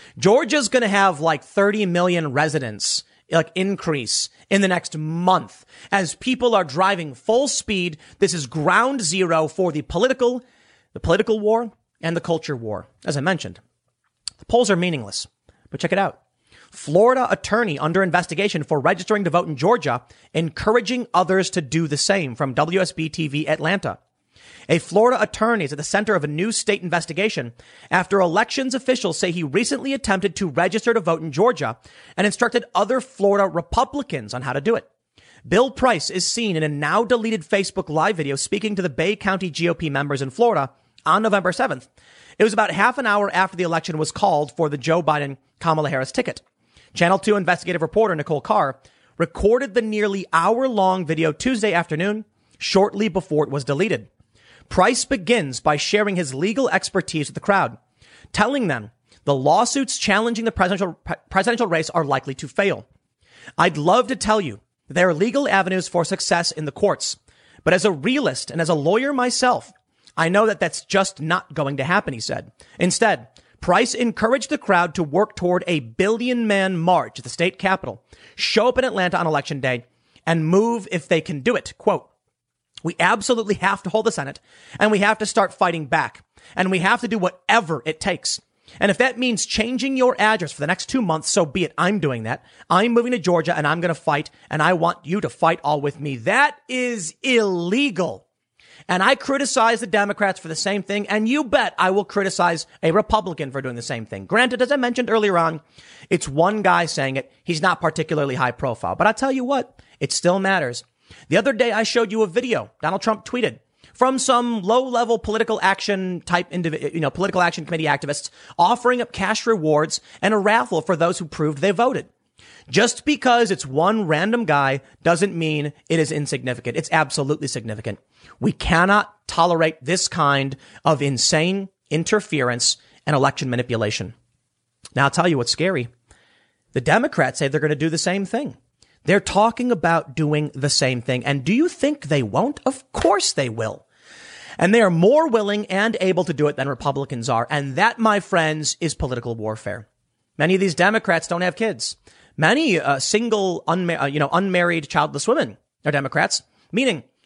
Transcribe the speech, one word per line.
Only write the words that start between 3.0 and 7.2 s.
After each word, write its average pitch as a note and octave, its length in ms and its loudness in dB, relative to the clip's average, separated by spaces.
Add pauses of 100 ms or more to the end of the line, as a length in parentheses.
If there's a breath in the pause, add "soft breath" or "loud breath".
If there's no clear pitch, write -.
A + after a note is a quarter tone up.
like, D#3+ 240 2
increase E3+ 760 -2 (220 soft breath)
in G3 100 4
the G3 60 4
next F3+ 280 -2
month D#3+ 680 -2 (260 loud breath)
as G3 220 0
people A#3+ 400 0
are G3 100 4
driving E3 520 -2
full B3 320 0